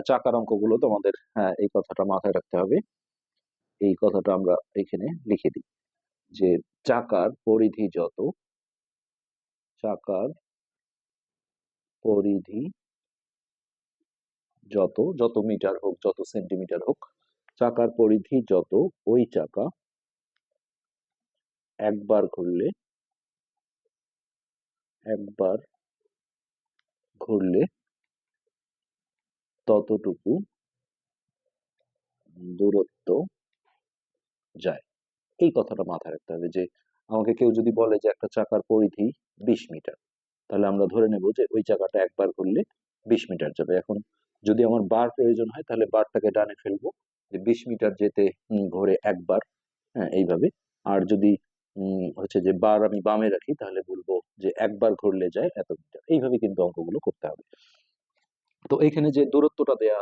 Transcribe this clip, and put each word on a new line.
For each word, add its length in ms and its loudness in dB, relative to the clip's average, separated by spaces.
চাকার 280 2
অঙ্কগুলো 420 0
তোমাদের, 360 0
হ্যাঁ, 220 0
এই 160 0
কথাটা 300 -2
মাথায় 300 0
রাখতে 240 -4
হবে। 200 2
এই 200 2
কথাটা 320 2
আমরা 220 2
এখানে 320 -6
লিখে 240 0
দিই 180 -10
যে 160 2
চাকার 460 0
পরিধি 480 2
যত, 240 -4
চাকার 460 -4
পরিধি 560 0
যত, 260 0
যত 180 0
মিটার 460 -2
হোক, 100 -2
যত 180 -2
সেন্টিমিটার 680 -6
হোক, 120 -2
চাকার 360 0
পরিধি 400 2
যত, 220 2
ওই 160 4
চাকা 320 -2
একবার 480 2
ঘুরলে, 400 -4
একবার 520 -2
ঘুরলে 400 2
ততটুকু 640 0
দূরত্ব 720 0
যায়। 280 -6
এই 160 4
কথাটা 280 -2
মাথায় 300 -8
রাখতে 200 -14
হবে 160 -6
যে 140 -4
আমাকে 260 0
কেউ 180 4
যদি 200 2
বলে 320 2
যে 60 4
একটা 220 -4
চাকার 360 -2
পরিধি 380 2
বিশ 240 0
মিটার, 260 -12
তাহলে 180 2
আমরা 200 2
ধরে 220 2
নেব 220 -2
যে 200 -2
ওই 120 0
চাকাটা 400 -2
একবার 260 -2
ঘুরলে 320 -2
বিশ 240 2
মিটার 280 -4
যাবে। 180 -2
এখন 220 -4
যদি 200 4
আমার 180 4
বার 280 2
প্রয়োজন 400 2
হয়, 180 -14
তাহলে 180 0
বারটাকে 460 0
ডানে 320 0
ফেলবো, 260 -6
যে 60 -6
বিশ 280 0
মিটার 280 -2
যেতে, 280 0
উম, 200 -2
ঘোরে 340 2
একবার, 380 -2
হ্যাঁ, 140 -4
এইভাবে। 380 2
আর 200 0
যদি, 260 4
উম, 400 -4
হচ্ছে 260 -2
যে 120 2
বার 320 2
আমি 160 -2
বামে 280 0
রাখি, 240 -4
তাহলে 340 -8
বলবো 260 -6
যে 200 -2
একবার 360 0
ঘুরলে 360 0
যায় 260 -2
এত 160 -10
মিটার। 360 -14
এইভাবে 300 2
কিন্তু 260 -2
অঙ্কগুলো 360 -4
করতে 280 -6
হবে। 160 -10
তো 120 4
এখানে 300 4
যে 140 4
দূরত্বটা 540 2
দেয়া 220 2